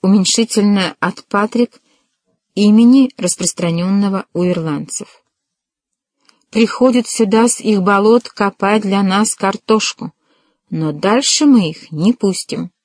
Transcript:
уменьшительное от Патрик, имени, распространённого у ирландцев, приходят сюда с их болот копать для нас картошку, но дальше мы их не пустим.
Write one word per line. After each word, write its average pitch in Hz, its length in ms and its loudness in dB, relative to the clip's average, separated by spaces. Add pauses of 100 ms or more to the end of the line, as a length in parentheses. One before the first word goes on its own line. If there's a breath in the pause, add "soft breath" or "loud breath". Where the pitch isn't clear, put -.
уменьшительное 196 960 0
от - 240 -6
Патрик, 214 560 -2 (720)
имени, 233 640 4
распространённого 185 1160 -4
у 175 100 -2
ирландцев, 160 800 -6 (1300)
приходят 233 580 0
сюда 220 400 0
с - 100 -2
их 208 220 0
болот 208 480 2
копать 202 540 -2
для 196 200 -2
нас 196 320 0
картошку, - 760 -4 (560)
но 160 240 -4
дальше 214 540 0
мы 220 240 4
их - 200 -18
не 165 220 0
пустим. 180 580 -6 (140)